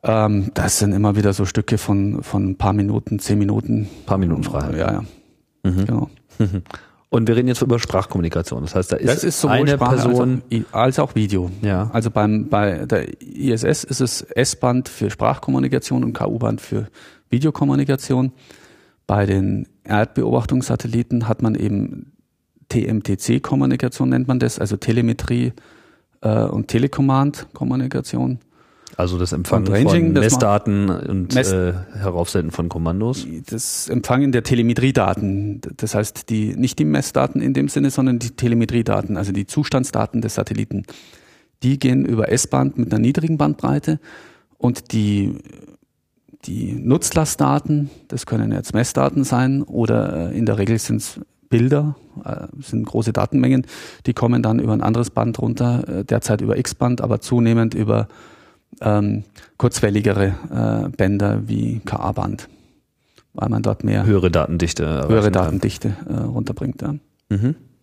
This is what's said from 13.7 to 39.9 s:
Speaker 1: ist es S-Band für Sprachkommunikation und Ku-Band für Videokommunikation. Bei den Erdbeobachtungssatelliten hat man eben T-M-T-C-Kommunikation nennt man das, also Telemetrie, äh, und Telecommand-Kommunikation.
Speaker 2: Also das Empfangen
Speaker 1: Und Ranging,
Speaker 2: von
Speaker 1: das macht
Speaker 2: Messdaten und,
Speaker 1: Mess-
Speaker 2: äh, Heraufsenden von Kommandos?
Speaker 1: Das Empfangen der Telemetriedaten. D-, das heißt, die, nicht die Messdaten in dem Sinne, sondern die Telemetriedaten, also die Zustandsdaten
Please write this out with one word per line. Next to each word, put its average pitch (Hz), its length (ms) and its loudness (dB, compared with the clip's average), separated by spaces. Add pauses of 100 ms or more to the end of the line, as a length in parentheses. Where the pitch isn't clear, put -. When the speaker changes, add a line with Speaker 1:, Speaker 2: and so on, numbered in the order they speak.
Speaker 1:
ist - 180 -6
es - 220 -2
S-Band 127 680 0
für - 220 -4
Sprachkommunikation 131 920 -2
und 113 80 -2
Ku-Band 113 480 -2
für 107 260 -6 (420)
Videokommunikation. 135 1040 0 (760)
Bei 101 180 2
den 98 400 0 (160)
Erdbeobachtungssatelliten 117 1400 0
hat 110 160 0
man 110 140 0
eben - 560 -4 (560)
T-M-T-C-Kommunikation 127 1400 0
nennt 127 200 0
man 127 100 2
das, - 220 0
also 98 160 -2
Telemetrie, 120 760 0 (680)
äh, 110 240 2
und 110 240 -2
Telecommand-Kommunikation. 131 1700 0 (580)
Speaker 2:
Also 90 220 0
das 90 140 0
Empfangen 92 360 0
Speaker 1:
Und - 40 2
Ranging, 151 340 4
Speaker 2:
von - 80 2
Speaker 1:
das 107 100 4
macht 113 80 4
Speaker 2:
Messdaten 104 580 2
und, 90 440 -2
Speaker 1:
Mess- 107 180 2
Speaker 2:
äh, 90 200 2 (220)
Heraufsenden 87 560 -2
von 87 180 -4
Kommandos? 90 580 -2 (220)
Speaker 1:
Das - 400 -8
Empfangen 135 420 0
der 120 120 2
Telemetriedaten. 107 1160 0
D-, - 160 -12
das - 180 -6
heißt, - 340 -4
die, 107 260 -2
nicht - 240 -2
die 156 60 2
Messdaten 139 560 0
in 135 140 0
dem 139 140 0
Sinne, 139 220 0
sondern 131 280 2
die 117 120 -4
Telemetriedaten, 117 840 0
also 98 160 -4
die 101 140 -2
Zustandsdaten 123 760 -2